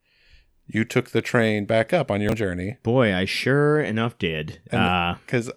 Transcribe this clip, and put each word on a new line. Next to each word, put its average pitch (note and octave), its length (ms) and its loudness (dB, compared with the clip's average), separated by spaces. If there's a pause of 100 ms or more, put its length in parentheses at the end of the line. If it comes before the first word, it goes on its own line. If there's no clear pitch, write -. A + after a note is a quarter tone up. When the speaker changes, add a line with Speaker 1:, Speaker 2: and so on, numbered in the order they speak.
(680)
Speaker 1:
you - 180 -2
took - 260 -2
the A#2 120 0
train G#2+ 440 0
back A2+ 260 2
up D#3+ 180 0
on G2+ 120 0
your G#2+ 120 0
journey. F#2+ 480 -4
Speaker 2:
Boy, A2+ 320 4
I F#2 120 2
sure D3 540 2
enough A2 380 -2
did. D#2+ 420 -6 (100)
Speaker 1:
And G2 100 0
Speaker 2:
Uh, F2 340 2 (120)
Speaker 1:
'cause B2 300 -2